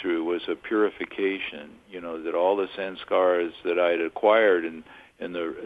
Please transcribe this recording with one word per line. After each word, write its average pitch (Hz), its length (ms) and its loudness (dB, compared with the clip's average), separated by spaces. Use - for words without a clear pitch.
through 82 240 -2
was 85 240 -2
a 85 80 -2
purification, 95 1120 -2
you 90 100 -12
know, 82 220 -8
that 82 120 -4
all 92 220 4
the 95 200 0
sanskaras 92 760 0
that 87 140 0
I 87 120 4
had 85 100 0
acquired 98 640 4
in, 82 180 -10
in 87 120 -8
the, 85 220 -4